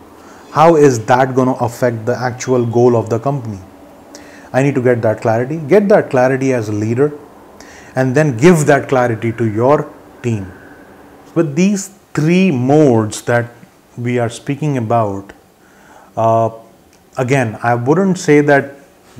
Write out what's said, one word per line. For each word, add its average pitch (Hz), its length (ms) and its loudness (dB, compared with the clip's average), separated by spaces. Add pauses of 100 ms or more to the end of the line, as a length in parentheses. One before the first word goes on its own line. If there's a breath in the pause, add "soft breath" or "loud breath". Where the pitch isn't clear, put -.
(500 loud breath)
How 165 240 4
is 135 320 4
that 131 280 2
gonna 127 180 2
affect 117 520 -4
the 120 120 -4
actual 123 500 -2
goal 120 300 2
of 107 140 -2
the 113 100 -2
company? 117 400 -6 (920 loud breath)
I 127 120 0
need 143 100 0
to 135 80 -2
get 123 200 2
that 110 180 -2
clarity. 123 380 -2
Get 180 300 2
that 190 220 2
clarity 131 420 0
as 113 160 -4
a 107 40 -6
leader 117 400 -2 (840 loud breath)
and 131 200 -2
then 147 220 0
give 151 300 4
that 139 220 2
clarity 117 440 -2
to 117 120 -4
your 123 440 0 (340)
team. 101 300 -6 (840)
With 160 200 -2
these 190 340 0 (260)
three 180 360 2
modes 123 720 2
that 120 300 -2 (440)
we 123 220 -4
are 117 100 -2
speaking 143 480 -6
about, 110 560 -2 (840 soft breath)
uh, 113 340 0 (680)
again, 123 460 -2
I 120 140 0
wouldn't 170 420 0
say 147 220 4
that 147 340 0 (460)